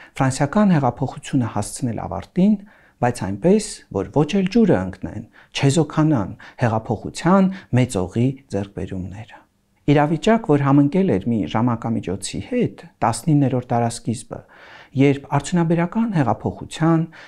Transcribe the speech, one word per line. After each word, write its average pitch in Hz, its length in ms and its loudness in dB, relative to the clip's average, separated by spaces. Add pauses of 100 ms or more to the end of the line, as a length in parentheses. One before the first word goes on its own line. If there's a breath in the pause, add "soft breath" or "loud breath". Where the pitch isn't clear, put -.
(120 loud breath)
ֆրանսիական - 640 2
հեղափոխությունը 127 800 -2
հասցնել 107 520 -6
ավարտին, 92 520 0 (460 loud breath)
բայց 120 180 0
այնպես, 113 460 0 (240)
որ 95 220 -4
ոչ 151 200 2
էլ 196 160 0
ջուրը 196 300 4
ընկնեն, 92 460 -8 (260 soft breath)
չեզոքանան 147 800 2 (240 loud breath)
հեղափոխության 120 960 0 (200 loud breath)
մեծողի 120 580 0 (180)
ձեռքբերումները։ 95 920 -10 (480)
Իրավիճակ, 156 600 2
որ 147 160 4
համընկել 143 480 4
էր 95 160 0
մի 117 160 0
ժամանակամիջոցի 113 1000 -4
հետ, 220 400 -4 (200)
տասնիններորդ 127 640 0
դարասկիզբը, 117 720 -4 (520 loud breath)
երբ 135 360 2
արդյունաբերական 170 840 0
հեղափոխության, 160 920 0 (240 loud breath)